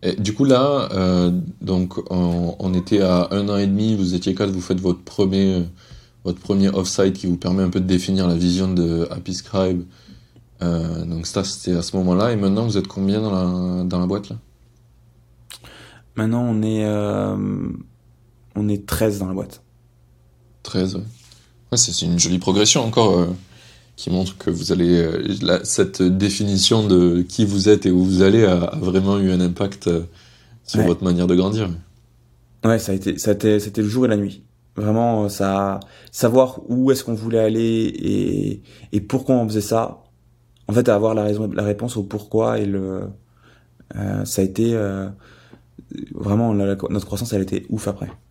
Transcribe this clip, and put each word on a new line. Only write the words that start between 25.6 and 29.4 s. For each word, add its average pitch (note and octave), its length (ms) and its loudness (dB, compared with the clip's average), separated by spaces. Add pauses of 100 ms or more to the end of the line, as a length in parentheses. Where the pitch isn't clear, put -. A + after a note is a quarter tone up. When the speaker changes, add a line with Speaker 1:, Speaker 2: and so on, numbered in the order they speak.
Speaker 1:
cette - 380 0
définition G2 840 2
de F2+ 360 6
qui G2 220 0
vous G2+ 240 2
êtes G#2 180 6
et F#2+ 40 4
où F#2 140 4
vous F#2 180 4
allez G#2+ 220 6
a, F2+ 200 4
a - 120 -6
vraiment F#2+ 420 2
eu F#2+ 120 2
un F#2 100 2